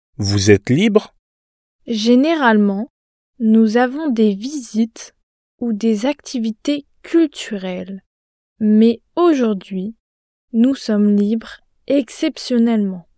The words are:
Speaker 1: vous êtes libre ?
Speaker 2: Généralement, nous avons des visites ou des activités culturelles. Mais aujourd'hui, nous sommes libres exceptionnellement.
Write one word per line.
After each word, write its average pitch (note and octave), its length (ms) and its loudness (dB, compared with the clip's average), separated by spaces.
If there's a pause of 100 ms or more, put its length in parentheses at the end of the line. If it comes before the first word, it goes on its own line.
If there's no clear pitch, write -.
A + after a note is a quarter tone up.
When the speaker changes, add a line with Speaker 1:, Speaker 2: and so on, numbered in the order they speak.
(180)
Speaker 1:
vous G2+ 320 0
êtes G2+ 200 4
libre ? G3+ 440 0 (720)
Speaker 2:
Généralement, A3+ 1040 0 (480)
nous A3 380 2
avons C4 320 -2
des A3 260 2
visites A#3 800 -8 (440)
ou A#3+ 140 -6
des G#3+ 320 -2
activités C#4 800 -6 (160)
culturelles. F#3+ 1000 -4 (560)
Mais A3 420 4 (140)
aujourd'hui, A3+ 800 0 (580)
nous B3 220 2
sommes G#3 400 0
libres G#3 460 -4 (260)
exceptionnellement. A#3 1200 -2 (100)